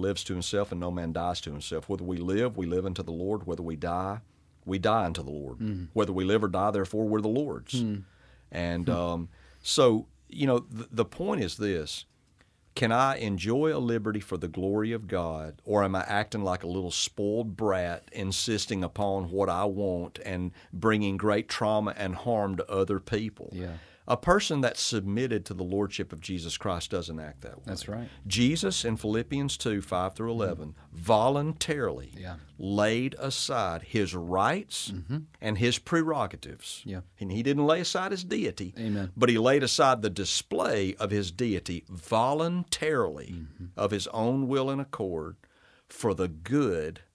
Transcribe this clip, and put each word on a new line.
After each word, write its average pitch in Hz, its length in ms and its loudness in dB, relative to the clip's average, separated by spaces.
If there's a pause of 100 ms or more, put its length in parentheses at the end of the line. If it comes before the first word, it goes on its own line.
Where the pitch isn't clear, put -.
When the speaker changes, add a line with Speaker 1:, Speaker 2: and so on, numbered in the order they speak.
Speaker 1:
lives 95 240 0
to 95 80 -6
himself 101 380 -2
and 90 80 -6
no 87 120 -4
man 85 220 -2
dies 87 280 -2
to 78 100 -10
himself." 73 380 -6
Whether 92 140 -4
we 90 140 -2
live, 101 400 0
we 92 80 -2
live 90 200 0
unto 95 180 -4
the 82 80 -8
Lord. 92 360 -2
Whether 85 160 -4
we 82 120 -4
die, 90 440 -2 (460)
we 95 140 0
die 107 260 4
unto 85 180 -2
the 69 80 -8
Lord. 69 280 -8
Speaker 2:
Mm. 98 340 -4
Speaker 1:
Whether 101 200 2
we 95 100 2
live 104 200 4
or 104 60 4
die, 95 220 2
therefore, 107 360 0
we're 107 140 2
the 107 80 2
Lord's. 120 440 -2
Speaker 2:
Mm. 107 300 0 (480)
Speaker 1:
And, 85 360 -2
Speaker 2:
Hmm. 85 60 2
Speaker 1:
um, 85 360 -2 (340)
so, 120 420 4 (240)
you 147 160 -2
know, 127 140 6
th-, 117 320 -8
the 113 140 2
point 190 360 -2
is 90 160 -2
this. 92 480 -2 (680)
Can 113 160 2
I 135 260 4
enjoy 113 580 2
a - 20 -2
liberty 110 420 0
for 95 180 -6
the 87 100 -4
glory 98 460 0
of 110 140 -6
God, 80 560 -4
or 104 200 4
am 95 120 2
I 92 80 0
acting 104 400 -2
like 92 200 0
a 87 40 -6
little 90 240 -2
spoiled 107 640 -2
brat, 92 560 0
insisting 98 720 0
upon 98 460 0
what 95 200 2
I 90 160 2
want 95 600 -2
and 90 260 -2 (200)
bringing 104 460 4
great 104 300 2
trauma 107 500 2
and 95 180 -2
harm 101 420 0
to 85 140 -6
other 98 280 2
people? 107 540 -4
Speaker 2:
Yeah. 90 200 -8 (320)
Speaker 1:
A 120 120 2
person 175 420 4
that's 127 220 0
submitted 107 640 0
to 104 80 -10
the 90 100 -6
lordship 95 480 -2
of 80 80 -12
Jesus 85 380 -6
Christ 87 340 -4
doesn't 82 300 -4
act 73 200 -14
that 57 180 -14
way. - 80 -18
Speaker 2:
That's 95 200 -8
right. 110 220 -8 (180)
Speaker 1:
Jesus 117 560 2
in 113 140 0
Philippians 117 580 -2
two, 104 260 0
five 92 320 -2
through 113 180 -4
eleven 85 380 -2
Speaker 2:
Mm. - 280 -18
Speaker 1:
voluntarily 117 1200 2
Speaker 2:
Yeah. 90 180 -10 (240)
Speaker 1:
laid 110 580 2
aside 113 640 -2
his 98 300 0
rights 98 800 0
Speaker 2:
Mm-hmm. 95 260 -4 (200)
Speaker 1:
and 107 180 0
his 120 220 4
prerogatives. 147 1040 -2
Speaker 2:
Yeah. 92 180 -6 (160)
Speaker 1:
And 98 140 -6
he 110 120 0
didn't 143 220 2
lay 160 140 4
aside 180 320 -2
his 180 140 -4
deity, 117 520 -4
Speaker 2:
Amen. 104 380 -2
Speaker 1:
but 123 140 6
he 117 80 6
laid 131 260 6
aside 131 380 4
the 107 80 2
display 95 840 0
of 107 160 -2
his 98 200 0
deity 92 580 -2
voluntarily 131 1400 0
Speaker 2:
Mm-hmm. 82 320 -10 (120)
Speaker 1:
of 101 140 2
his 98 160 0
own 123 400 0
will 135 220 2
and 135 120 -2
accord 90 560 -6 (500)
for - 260 0
the 90 140 0
good 85 760 0 (140)